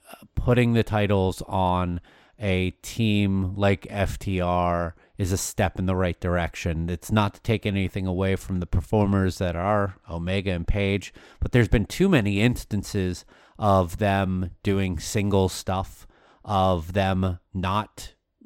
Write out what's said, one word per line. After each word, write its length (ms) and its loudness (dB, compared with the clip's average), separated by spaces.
putting 400 2
the 80 4
titles 680 0
on 540 0
a 280 0
team 760 0
like 360 2
F 260 -2
T 240 -2
R 540 0
is 160 -2
a 60 0
step 400 -2
in 80 -2
the 100 0
right 240 0
direction. 680 -2
It's 220 -6
not 240 2
to 60 -20
take 260 -2
anything 400 -2
away 280 0
from 240 -4
the 60 -4
performers 720 2
that 180 -2
are 420 0
Omega 400 -4
and 180 -2
Page, 460 0
but 120 -4
there's 160 4
been 180 2
too 240 0
many 320 4
instances 840 -2
of 400 2
them 500 0
doing 340 0
single 520 2
stuff, 580 -8
of 500 0
them 440 0
not 640 -6